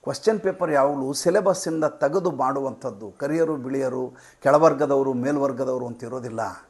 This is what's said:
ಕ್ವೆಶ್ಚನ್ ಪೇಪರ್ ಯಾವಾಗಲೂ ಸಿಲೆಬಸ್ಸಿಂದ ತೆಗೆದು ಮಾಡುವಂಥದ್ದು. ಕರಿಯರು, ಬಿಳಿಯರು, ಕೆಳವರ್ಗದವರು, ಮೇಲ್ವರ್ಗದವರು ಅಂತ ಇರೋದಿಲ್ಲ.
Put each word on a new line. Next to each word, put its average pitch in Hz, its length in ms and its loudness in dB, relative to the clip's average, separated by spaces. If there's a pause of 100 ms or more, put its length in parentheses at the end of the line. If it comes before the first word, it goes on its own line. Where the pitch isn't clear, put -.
ಕ್ವೆಶ್ಚನ್ 208 380 0
ಪೇಪರ್ 180 300 -2
ಯಾವಾಗಲೂ 139 420 2
ಸಿಲೆಬಸ್ಸಿಂದ 175 720 0
ತೆಗೆದು 156 460 0
ಮಾಡುವಂಥದ್ದು. 131 800 -6
ಕರಿಯರು, 156 460 -2
ಬಿಳಿಯರು, 127 600 -4 (260)
ಕೆಳವರ್ಗದವರು, 139 720 4
ಮೇಲ್ವರ್ಗದವರು 131 760 0
ಅಂತ 120 180 -10
ಇರೋದಿಲ್ಲ. 117 360 -8 (300)